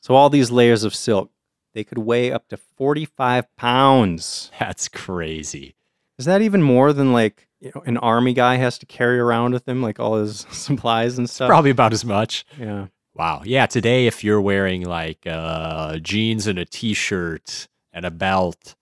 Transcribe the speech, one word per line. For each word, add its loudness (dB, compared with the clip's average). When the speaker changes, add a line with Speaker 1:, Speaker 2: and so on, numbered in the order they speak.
Speaker 1:
So 2
all 8
these 4
layers 4
of -2
silk, -2
they -10
could -12
weigh -2
up -8
to -14
forty-five -2
pounds. 2
Speaker 2:
That's -6
crazy. -10
Speaker 1:
Is -8
that 2
even 2
more 6
than, 2
like, 0
you -18
know, -14
an -2
army 2
guy 2
has 0
to -20
carry 0
around 0
with -6
him, -4
like, -6
all -2
his -4
<laughs> -20
supplies -2
and -4
stuff? -4
Speaker 2:
Probably 6
about 2
as -4
much. -2
Speaker 1:
Yeah. -10
Speaker 2:
Wow. -6
Yeah, 2
today, 2
if -2
you're 2
wearing, 0
like, -8
uh, -6
jeans -2
and -4
a -6
t-shirt -6
and -12
a -6
belt -4